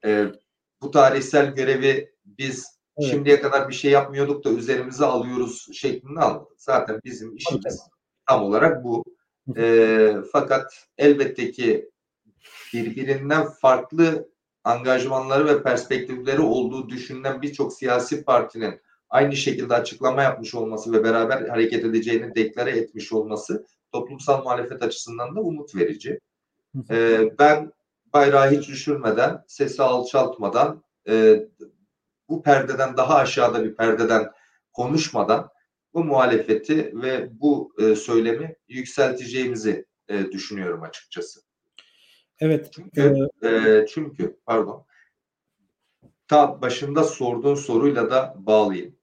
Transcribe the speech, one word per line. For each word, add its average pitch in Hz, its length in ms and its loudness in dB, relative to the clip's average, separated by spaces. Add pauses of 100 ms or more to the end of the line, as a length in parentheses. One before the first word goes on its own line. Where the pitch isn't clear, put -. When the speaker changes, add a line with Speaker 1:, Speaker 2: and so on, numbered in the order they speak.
Speaker 1:
E, 104 200 2 (560)
bu 143 100 -10
tarihsel 139 640 4
görevi 135 600 0 (100)
biz - 560 -12 (160)
Speaker 2:
Evet. 143 140 -2
Speaker 1:
şimdiye 143 300 4
kadar 135 280 0
bir 139 40 -8
şey 143 180 0
yapmıyorduk 139 540 2
da 131 40 0
üzerimize 127 560 -2
alıyoruz 123 680 -4
şeklinde 139 460 -8
almadık. - 420 -2
Zaten - 420 -2
bizim 110 320 -14
işimiz 101 300 -6
Speaker 2:
Evet. 98 140 -8 (480)
Speaker 1:
tam 131 160 4
olarak 165 400 2
bu. 120 200 -4 (440)
Speaker 2:
Hı 113 140 -6
hı. 113 40 2
Speaker 1:
E, 110 500 6 (160)
fakat - 560 -2 (100)
elbette 135 540 4
ki 113 400 -2 (840)
birbirinden 135 760 -2
farklı 156 800 2 (340)
angajmanları 131 840 0
ve 143 180 0
perspektifleri 127 760 -4
olduğu 127 480 -2
düşünülen 131 520 -10
birçok 143 320 -6
siyasi 123 500 -4
partinin 113 580 -2 (280)
aynı 139 260 2
şekilde 123 380 -2
açıklama 131 500 -2
yapmış 120 320 -2
olması 110 380 -6
ve 110 100 4
beraber 113 440 0
hareket 113 380 0
edeceğini 113 500 -2
deklare 117 360 -2
etmiş 113 420 -6
olması 107 520 -4 (260)
toplumsal 135 520 -4
muhalefet 123 400 -6
açısından 117 520 -8
da 214 60 -6
umut 156 340 -8
verici. - 440 -4 (560)
Speaker 2:
Hı 135 40 -8
hı. 110 160 -8
Speaker 1:
Ee, 113 440 2
ben 151 320 4 (420)
bayrağı 139 380 6
hiç 143 160 0
düşürmeden, 131 800 -2
sesi 135 360 -4
alçaltmadan, 127 1000 0 (240)
e, 110 360 6 (880)
bu 165 140 -6
perdeden 131 540 2
daha 127 180 2
aşağıda 120 480 2
bir 107 120 -6
perdeden 113 560 0 (420)
konuşmadan 123 760 -2 (440)
bu 165 100 -2
muhalefeti 131 920 0
ve 127 380 -6
bu, 143 460 -2
e, 107 180 4
söylemi 113 600 -2 (120)
yükselteceğimizi, 127 1160 -4 (240)
e, 98 220 -4
düşünüyorum 92 520 -8
açıkçası. - 560 -16 (1000)
Speaker 2:
Evet, 156 320 0
Speaker 1:
Çünkü, 143 440 2 (280)
Speaker 2:
e, 226 40 0
Speaker 1:
e, 220 420 4
çünkü, 143 560 -8
pardon, 113 400 -4 (1400)
ta 143 340 4
başında 139 420 -2
sorduğun 123 520 -2
soruyla 139 560 0
da 131 260 0
bağlayayım. 98 640 0